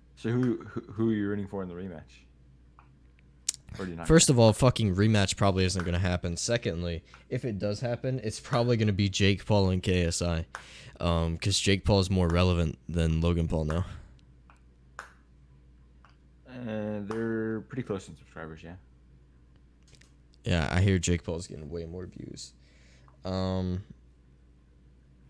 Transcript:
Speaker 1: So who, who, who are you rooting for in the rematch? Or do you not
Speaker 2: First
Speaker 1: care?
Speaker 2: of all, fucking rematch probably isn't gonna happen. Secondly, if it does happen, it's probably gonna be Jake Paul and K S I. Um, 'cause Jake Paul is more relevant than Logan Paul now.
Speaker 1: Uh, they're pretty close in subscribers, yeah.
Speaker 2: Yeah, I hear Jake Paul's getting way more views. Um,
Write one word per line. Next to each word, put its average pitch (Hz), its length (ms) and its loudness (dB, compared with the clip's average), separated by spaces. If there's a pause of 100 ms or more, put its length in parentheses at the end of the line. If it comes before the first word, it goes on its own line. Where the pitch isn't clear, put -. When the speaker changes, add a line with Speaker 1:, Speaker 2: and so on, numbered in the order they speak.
(180)
Speaker 1:
So 117 120 -6
who, 123 340 0
who, - 180 -10 (120)
who 113 160 0
are 110 40 2
you 104 140 -2
rooting 101 200 -4
for 98 160 -8
in 92 60 -8
the 87 60 -12
rematch? 90 260 -12 (1800)
Or 95 60 -6
do 90 60 -8
you 82 60 -10
not 85 100 -6
Speaker 2:
First 160 200 8
Speaker 1:
care? 151 60 4
Speaker 2:
of 120 60 6
all, 110 140 8
fucking 110 420 2
rematch 104 420 4
probably 95 280 2
isn't 90 180 -2
gonna 87 160 -2
happen. 87 380 -2
Secondly, 87 640 -4 (260)
if 127 160 -4
it 107 120 -4
does 104 220 -4
happen, 127 440 -4
it's 107 160 -6
probably 120 380 0
gonna 107 160 2
be 98 160 2
Jake 95 360 2
Paul 101 260 4
and 92 100 0
K 90 240 2
S 82 160 -2
I. 85 240 -2 (540)
Um, 82 380 0
'cause - 220 0
Jake 98 240 2
Paul 104 160 6
is 92 100 2
more 92 200 4
relevant 87 480 4 (100)
than 80 340 2
Logan 85 280 2
Paul 80 160 0
now. 80 200 0 (2500)
Speaker 1:
Uh, 107 560 -6
they're 110 580 -4
pretty 120 220 -10
close 98 240 -6
in 82 80 -18
subscribers, 80 480 -16
yeah. 85 120 -16 (1700)
Speaker 2:
Yeah, 85 260 0
I 92 100 2
hear 98 180 4
Jake 87 240 0
Paul's 85 240 -8
getting 76 220 -14
way 82 160 -10
more 90 200 -12
views. - 480 -16 (720)
Um, 92 580 -2 (1500)